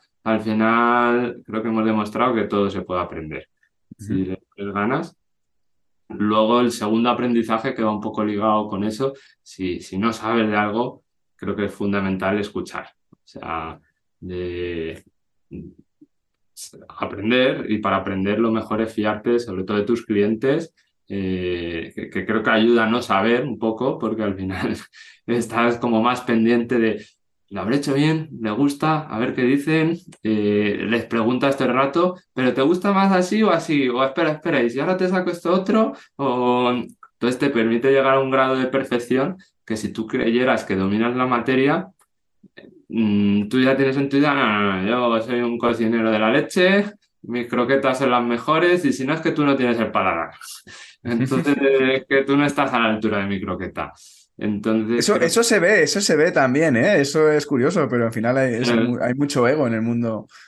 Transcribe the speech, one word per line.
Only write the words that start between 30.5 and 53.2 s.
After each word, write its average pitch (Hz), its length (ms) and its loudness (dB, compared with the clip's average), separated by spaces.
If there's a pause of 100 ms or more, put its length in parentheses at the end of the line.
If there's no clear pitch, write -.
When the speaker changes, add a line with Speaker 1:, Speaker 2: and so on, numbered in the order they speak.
Speaker 1:
les 113 160 0
preguntas 123 520 0
todo 131 120 0
el 120 60 0
rato, 165 420 0 (180)
"¿Pero 127 200 0
te 135 80 0
gusta 180 300 2
más 196 200 4
así 185 300 2
o 208 80 4
así? 151 380 0
O 123 160 0
espera, 160 280 0
espera, 151 300 0
¿y 120 80 0
si 127 100 -4
ahora 180 160 0
te 185 120 0
saco 180 220 -2
esto 170 220 -2
otro?". 208 400 2 (240)
O, 123 560 0
entonces - 680 -6
te 139 120 0
permite 117 420 2
llegar 135 220 4
a 135 60 4
un 135 100 -2
grado 131 260 2
de 131 100 0
perfección 131 680 -2 (280)
que 110 120 -6
si 107 160 -8
tú - 140 -6
creyeras 127 580 0
que 98 120 -4
dominas 104 400 0
la 127 100 0
materia, 131 640 0 (1000)
mm, 104 600 2
tú 127 120 2
ya 131 160 4
tienes 135 200 2
en 139 120 0
tu 139 80 -2
idea, 143 180 4
"No, 135 120 0
no, 101 360 0
no, 117 360 2
yo 110 40 0
soy 120 180 -2
un 120 180 -2
cocinero 117 520 2
de 107 80 2
la 107 120 2
leche, 185 540 4 (380)
mis 117 260 -6
croquetas 127 500 0
son 131 120 0
las 123 140 2
mejores, 160 600 2
y 127 80 2
si 131 120 -6
no 147 100 0
es 156 60 -4
que 160 120 0
tú 147 120 0
no 139 120 4
tienes 120 240 0
el 107 100 0
paladar". 87 400 0 (360)
<laughs> - 360 -20
Entonces 131 540 0
Speaker 2:
<laughs> 135 240 4
Speaker 1:
es 131 280 0
que 139 160 4
tú 139 120 2
no 143 100 4
estás 135 260 0
a 123 80 2
la 113 100 4
altura 107 280 0
de 98 80 -4